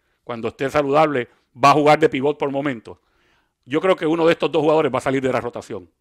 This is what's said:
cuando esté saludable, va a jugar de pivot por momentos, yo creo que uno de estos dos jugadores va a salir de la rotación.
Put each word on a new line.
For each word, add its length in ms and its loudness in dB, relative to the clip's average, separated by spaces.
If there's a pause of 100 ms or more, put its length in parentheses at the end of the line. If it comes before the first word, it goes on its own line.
(240)
cuando 240 -8
esté 220 -6
saludable, 580 0 (340)
va 100 6
a 20 4
jugar 240 4
de 100 4
pivot 300 -4
por 120 -4
momentos, 460 -8 (720)
yo 160 -2
creo 140 2
que 100 -6
uno 180 0
de 80 4
estos 180 -2
dos 120 -2
jugadores 280 2
va 60 -4
a 60 -4
salir 180 -2
de 100 -2
la 120 -2
rotación. 480 -12 (100)